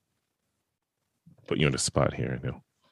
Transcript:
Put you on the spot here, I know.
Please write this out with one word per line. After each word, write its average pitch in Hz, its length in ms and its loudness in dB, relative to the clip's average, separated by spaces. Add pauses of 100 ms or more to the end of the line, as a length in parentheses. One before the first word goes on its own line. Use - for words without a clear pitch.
(1500)
Put - 120 -2
you 76 80 4
on 67 60 2
the 65 40 -2
spot - 360 2
here, 64 280 -4
I 65 60 -6
know. - 160 -10 (280)